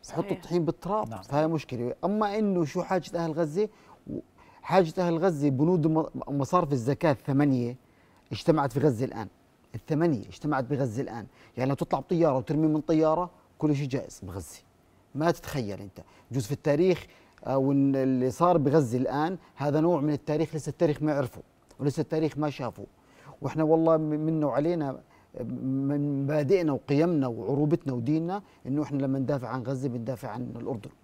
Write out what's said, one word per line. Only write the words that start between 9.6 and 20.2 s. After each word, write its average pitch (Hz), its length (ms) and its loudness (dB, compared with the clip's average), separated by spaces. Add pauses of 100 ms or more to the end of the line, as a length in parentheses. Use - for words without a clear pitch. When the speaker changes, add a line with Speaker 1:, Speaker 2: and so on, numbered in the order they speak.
Speaker 1:
الثمانية 147 520 -2
اجتمعت 135 360 -4
بغزة 123 380 -2
الآن. 110 240 -8 (320)
يعني 131 120 0
لو 139 60 0
تطلع - 240 -2
بطيارة 160 380 2
وترمي 156 300 2
من 151 140 2
طيارة، 160 480 2 (280)
كل 151 180 2
شيء 139 120 -4
جائز - 360 -6
بغزة. 92 380 -12 (540)
ما 160 160 0
تتخيل 101 500 -6
أنت. 98 180 -16 (320)
جزء 123 140 -2
في - 60 -6
التاريخ، 156 540 2 (400)
آه، 131 120 0
وإن 139 380 4
اللي 131 360 2
صار 170 260 4
بغزة 135 400 4
الآن 151 400 -2 (180)
هذا 147 240 0
نوع 160 220 2
من 151 120 0
التاريخ 151 420 -2